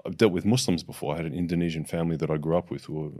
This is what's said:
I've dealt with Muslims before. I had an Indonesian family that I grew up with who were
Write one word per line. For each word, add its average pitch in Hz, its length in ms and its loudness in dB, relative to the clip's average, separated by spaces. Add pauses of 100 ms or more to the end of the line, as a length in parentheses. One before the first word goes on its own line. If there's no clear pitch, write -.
I've 85 120 -6
dealt 214 160 6
with - 120 0
Muslims 101 380 2
before. - 320 -6
I 78 40 -6
had 82 80 -4
an 73 80 -6
Indonesian 85 500 0
family 82 320 -2
that 76 140 -2
I 78 60 0
grew 80 200 0
up 87 140 -2
with - 140 -8
who 76 100 -10
were 76 260 -6